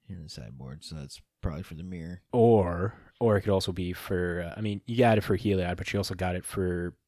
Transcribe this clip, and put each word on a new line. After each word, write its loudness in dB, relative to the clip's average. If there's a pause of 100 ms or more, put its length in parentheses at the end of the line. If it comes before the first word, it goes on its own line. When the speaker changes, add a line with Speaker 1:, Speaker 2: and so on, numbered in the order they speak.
(100)
Speaker 1:
in -14
the -18
sideboard, -14
so -14
that's -14 (200)
probably -4
for -14
the -12
mirror. -10 (100)
Speaker 2:
Or, 6 (260)
or 4
it 2
could 0
also 2
be -4
for, -4
uh, -10
I -6
mean, -4
you -4
got 6
it 2
for 2
Heliod, 2
but -8
you 2
also -2
got -2
it -6
for -2 (120)